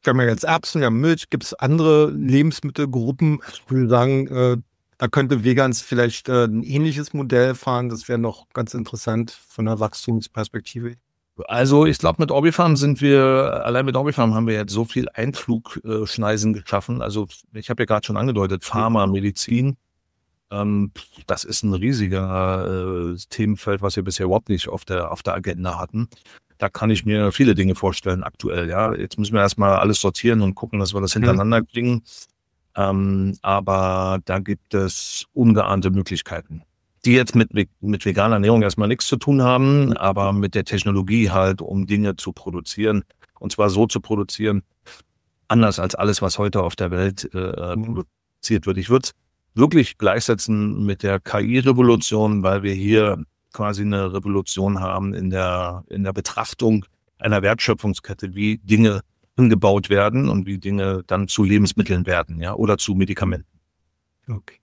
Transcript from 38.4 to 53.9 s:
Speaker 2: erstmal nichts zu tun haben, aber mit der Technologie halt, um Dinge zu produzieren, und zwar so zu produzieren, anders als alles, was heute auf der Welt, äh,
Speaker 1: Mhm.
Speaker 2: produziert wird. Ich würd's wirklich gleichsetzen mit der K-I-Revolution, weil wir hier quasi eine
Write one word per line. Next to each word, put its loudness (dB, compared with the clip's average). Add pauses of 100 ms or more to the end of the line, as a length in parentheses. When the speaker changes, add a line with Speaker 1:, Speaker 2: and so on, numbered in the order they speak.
Speaker 2:
erstmal 0
nichts -2
zu -2
tun 2
haben, 4
aber 0
mit -2
der 0
Technologie 0
halt, 2
um -4
Dinge 0
zu -10
produzieren, -4 (360)
und -8
zwar 2
so 4
zu -4
produzieren, -2 (840)
anders 4
als -4
alles, 0
was -2
heute 0
auf -4
der -4
Welt, -4
äh, -6
Speaker 1:
Mhm. -4
Speaker 2:
produziert -6
wird. -2
Ich -6
würd's 2 (400)
wirklich 4
gleichsetzen 0
mit -4
der 0
K-I-Revolution, 2
weil 0
wir -2
hier 2 (340)
quasi -4
eine -2